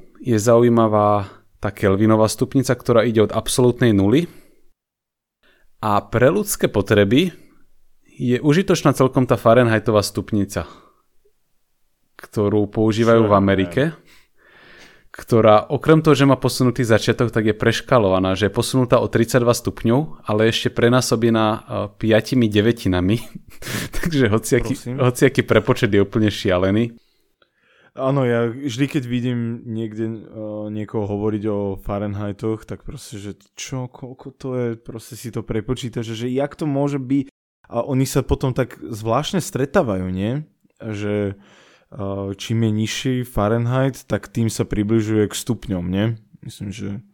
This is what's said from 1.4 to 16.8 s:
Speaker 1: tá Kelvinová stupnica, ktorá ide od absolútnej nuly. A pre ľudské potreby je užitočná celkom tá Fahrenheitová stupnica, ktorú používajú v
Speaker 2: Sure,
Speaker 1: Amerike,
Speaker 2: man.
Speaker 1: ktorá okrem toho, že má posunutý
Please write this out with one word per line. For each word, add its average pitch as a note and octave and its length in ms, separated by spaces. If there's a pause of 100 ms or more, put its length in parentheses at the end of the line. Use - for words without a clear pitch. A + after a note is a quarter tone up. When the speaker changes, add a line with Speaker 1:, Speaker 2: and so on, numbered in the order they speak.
Speaker 1:
tá G#2 120
Kelvinová G#2+ 580
stupnica, C3 440
ktorá A#2+ 300
ide A2+ 200
od G2+ 100
absolútnej B2 600
nuly. G#2 360 (1500)
A G#2 220
pre A#2+ 260
ľudské G3+ 400
potreby G#2+ 640 (760)
je B2 320
užitočná D#3 540
celkom C3 320
tá B2 120
Fahrenheitová A2+ 680
stupnica, G2 640 (1500)
ktorú G#2 540
používajú A2+ 540
v G#2+ 80
Speaker 2:
Sure, G#2 80
Speaker 1:
Amerike, G2 480
Speaker 2:
man. D#3+ 140 (1120)
Speaker 1:
ktorá G#2+ 580
okrem D#3 320
toho, D3+ 160
že C3 80
má C#3 120
posunutý B2+ 460